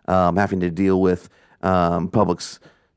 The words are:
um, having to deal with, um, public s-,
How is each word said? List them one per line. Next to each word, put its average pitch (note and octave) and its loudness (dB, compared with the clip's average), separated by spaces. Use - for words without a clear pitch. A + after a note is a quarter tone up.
um, F2+ 2
having G2 0
to F2+ -2
deal F#2 0
with, F#2 0
um, F2 0
public F2+ 0
s-, - -16